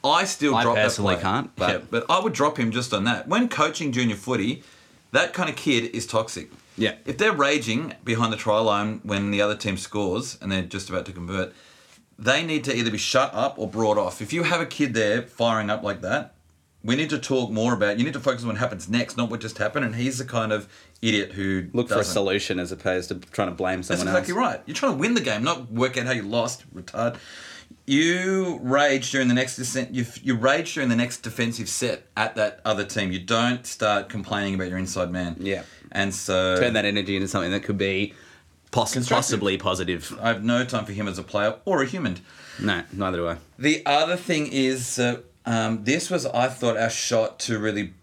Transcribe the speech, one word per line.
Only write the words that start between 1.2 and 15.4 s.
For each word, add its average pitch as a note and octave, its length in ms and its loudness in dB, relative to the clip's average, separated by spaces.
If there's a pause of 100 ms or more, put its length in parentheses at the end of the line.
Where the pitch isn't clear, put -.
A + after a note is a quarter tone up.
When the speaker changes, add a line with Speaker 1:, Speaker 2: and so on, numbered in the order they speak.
Speaker 2:
can't, G2 320 0
but F2+ 140 0
Speaker 1:
Yeah, F2 80 0 (120)
but A#2 200 -2
I F3+ 100 6
would G#3+ 140 0
drop D3 260 0
him A2+ 120 2
just A#2+ 220 -2
on G2+ 120 0
that. A2+ 220 0
When A#3 220 2
coaching D3+ 420 0
junior A#2 240 2
footy, A2+ 460 -2 (520)
that E3+ 200 2
kind E3+ 160 -2
of B2 60 -6
kid A#2+ 400 0
is A2+ 100 -4
toxic. A2 460 -4 (260)
Speaker 2:
Yeah. G#2 160 2 (120)
Speaker 1:
If C3+ 120 -6
they're G#3+ 160 4
raging C#3 600 0 (100)
behind A2+ 280 0
the G#2+ 60 -2
try A2 220 2
line G#2+ 440 2
when G2+ 280 0
the G2+ 100 2
other G#2 140 2
team G2+ 220 -2
scores G#2 640 -4
and G2 100 -4
they're F#2+ 100 0
just F#2 280 -8
about F#2 180 -4
to F#2+ 40 -12
convert, F2+ 420 -6 (680)
they C#3 260 2
need D3+ 200 0
to C3+ 100 0
either A#2 160 2
be G#2 80 -2
shut C3+ 340 2
up A2+ 240 0
or G#2+ 100 -4
brought G#2+ 300 2
off. F#2 240 -2
If G#2 120 -6
you E3+ 100 0
have E3 180 2
a D#3+ 40 -2
kid C#3 280 0
there A2 300 2
firing A2+ 480 0